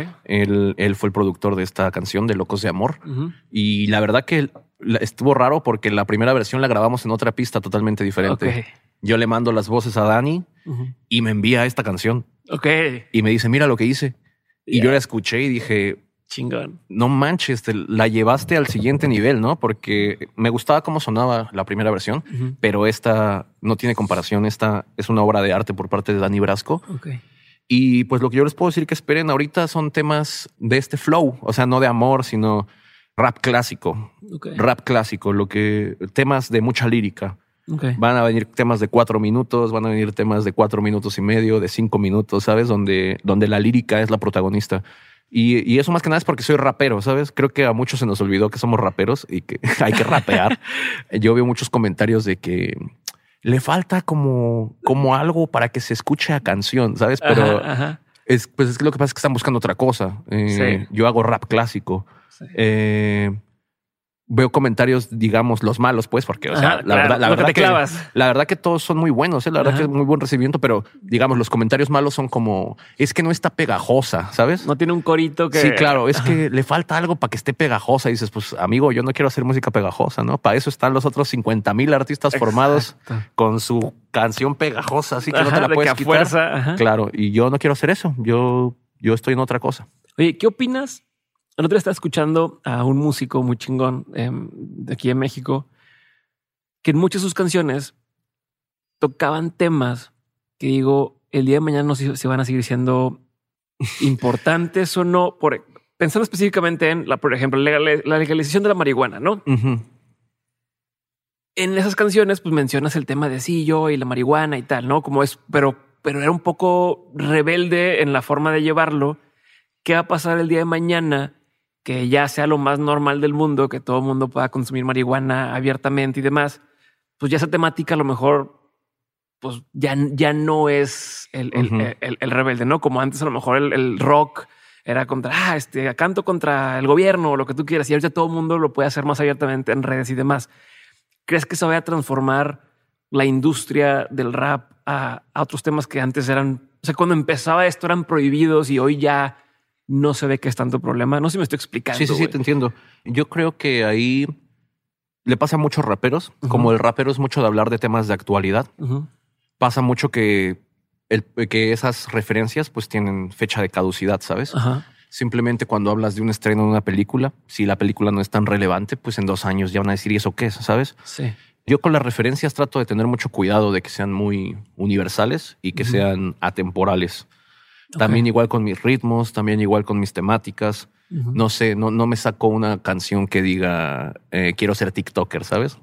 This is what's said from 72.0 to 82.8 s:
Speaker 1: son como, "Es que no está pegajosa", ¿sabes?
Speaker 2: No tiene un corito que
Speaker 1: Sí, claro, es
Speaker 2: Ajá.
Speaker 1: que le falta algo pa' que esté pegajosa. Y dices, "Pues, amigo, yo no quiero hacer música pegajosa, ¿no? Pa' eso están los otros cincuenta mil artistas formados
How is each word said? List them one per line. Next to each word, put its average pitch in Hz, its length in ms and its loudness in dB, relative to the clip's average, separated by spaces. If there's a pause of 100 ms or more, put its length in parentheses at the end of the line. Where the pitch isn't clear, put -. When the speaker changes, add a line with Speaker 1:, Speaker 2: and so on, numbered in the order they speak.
Speaker 1:
son 135 140 -4
como, 107 500 -2 (180)
"Es 139 160 0
que 175 100 0
no 165 80 0
está 170 200 0
pegajosa", 120 800 0
¿sabes? 143 340 2
Speaker 2:
No 147 100 0
tiene 170 180 0
un 170 80 -2
corito 160 480 0
que 156 100 2
Speaker 1:
Sí, 139 120 4
claro, 135 360 2
es 143 120 2
Speaker 2:
Ajá. 123 60 -4
Speaker 1:
que 160 220 2
le 131 140 0
falta 160 340 -2
algo 170 200 0
pa' 123 120 -2
que - 80 -8
esté - 160 -4
pegajosa. 131 560 0
Y 120 40 2
dices, 110 180 -4
"Pues, - 280 -8
amigo, 123 340 2
yo 120 100 0
no 127 100 -4
quiero 139 160 0
hacer 123 160 -2
música 131 260 0
pegajosa, 104 540 -2
¿no? 127 140 -2
Pa' 107 160 2
eso 135 160 0
están 131 240 0
los 131 100 0
otros 143 240 0
cincuenta 110 460 -2
mil 135 180 2
artistas 139 460 0
formados 127 640 2